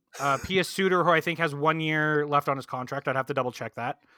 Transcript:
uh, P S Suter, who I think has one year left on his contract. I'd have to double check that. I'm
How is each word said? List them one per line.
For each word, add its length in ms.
uh, 180
P 220
S 80
Suter, 340
who 80
I 100
think 200
has 140
one 260
year 460
left 220
on 80
his 100
contract. 420
I'd 80
have 100
to 80
double 180
check 220
that. 280
I'm 40